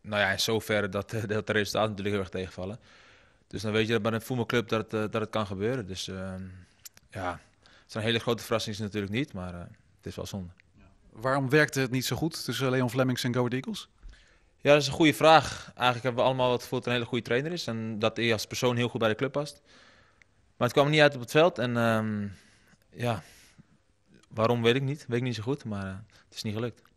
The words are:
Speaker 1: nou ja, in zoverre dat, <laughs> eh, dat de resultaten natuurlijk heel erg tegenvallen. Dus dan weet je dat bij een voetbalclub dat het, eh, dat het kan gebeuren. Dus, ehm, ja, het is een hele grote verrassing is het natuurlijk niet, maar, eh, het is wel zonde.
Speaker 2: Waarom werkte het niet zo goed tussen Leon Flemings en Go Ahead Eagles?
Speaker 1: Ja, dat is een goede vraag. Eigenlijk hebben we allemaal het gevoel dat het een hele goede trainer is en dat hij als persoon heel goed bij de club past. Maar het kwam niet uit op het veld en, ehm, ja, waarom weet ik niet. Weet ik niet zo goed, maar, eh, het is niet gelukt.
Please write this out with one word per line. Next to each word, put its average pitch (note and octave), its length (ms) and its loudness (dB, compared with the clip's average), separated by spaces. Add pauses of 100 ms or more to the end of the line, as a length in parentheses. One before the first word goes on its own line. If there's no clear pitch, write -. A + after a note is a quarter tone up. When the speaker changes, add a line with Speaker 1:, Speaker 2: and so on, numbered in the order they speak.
Speaker 1:
nou G#2 220 0
ja, G2 80 4
in G2 100 -2
zoverre G#2+ 480 0
dat, G2 240 -4
<laughs> - 0 -
eh, A2 140 -2
dat G#2 200 -2
de G#2+ 60 -2
resultaten G#2 380 2
natuurlijk G2+ 260 -4
heel G2 80 -2
erg F2 100 -8
tegenvallen. F#2 460 -8 (680)
Dus F#2 160 -8
dan G#2+ 100 -2
weet A2 140 4
je A#2 60 0
dat A2 100 2
bij A2 100 0
een A2+ 100 -2
voetbalclub A#2 460 0
dat A2+ 140 0
het, - 120 -8
eh, A2 60 0 (100)
dat A2 100 -2
het G#2+ 100 -4
kan G#2+ 160 -2
gebeuren. G#2 400 -4
Dus, F#2 220 -10
ehm, F#2+ 340 -8 (680)
ja, F2+ 300 -6 (220)
het - 260 -20
is - 60 -18
een A2+ 80 -4
hele A2+ 160 0
grote A#2 240 -2
verrassing A2 340 -2
is A2 60 -6
het G2+ 100 -6
natuurlijk G#2 320 -4
niet, - 80 -10
maar, F2+ 220 -10
eh, F2 60 -12 (360)
het - 100 -16
is F#2+ 100 -10
wel F2+ 100 -8
zonde. F2+ 260 -10 (580)
Speaker 2:
Waarom C3 380 -2
werkte C#3+ 320 4
het B2+ 100 0
niet B2+ 140 -2
zo B2+ 120 -2
goed - 280 -4
tussen B2+ 260 -2
Leon B2+ 200 2
Flemings B2+ 340 0
en B2 100 0
Go B2+ 40 2
Ahead B2 140 0
Eagles? C3 360 -8 (720)
Speaker 1:
Ja, C#3+ 120 6
dat D3 80 8
is C3+ 60 -2
een C3+ 60 -4
goede D3+ 220 6
vraag. D3+ 500 6
Eigenlijk A#2+ 380 0
hebben B2 200 0
we A#2+ 60 6
allemaal B2+ 240 2
het A#2+ 100 0
gevoel - 160 -4
dat A#2 100 -4
het B2 60 0
een B2 60 0
hele A#2 100 -6
goede A#2 140 -2
trainer C#3 280 0
is E3+ 140 -8
en A2+ 320 -6
dat A2 180 0
hij A#2 160 2
als G#2 140 -2
persoon B2 300 0
heel A#2+ 120 2
goed A2 120 -4
bij A2+ 80 4
de A2 60 4
club C3 180 -2
past. D3 280 -6 (960)
Maar A#2+ 120 0
het - 80 0
kwam D3 140 6
niet D#3 100 4
uit D3 140 8
op B2+ 60 -8
het A#2+ 100 -12
veld E3+ 280 4
en, A#2+ 180 -2
ehm, A2 500 2 (640)
ja, A2+ 320 -4 (1040)
waarom A#2 340 0
weet A#2 120 6
ik C3+ 80 0
niet. C#3 260 -4
Weet A#2+ 100 -2
ik B2 60 -2
niet A#2+ 100 -4
zo G#2+ 80 -8
goed, B2+ 220 -4
maar, G2 220 -6
eh, F#2+ 80 -8 (340)
het - 60 -20
is - 80 -12
niet G#2+ 120 -4
gelukt. A2+ 280 -8 (140)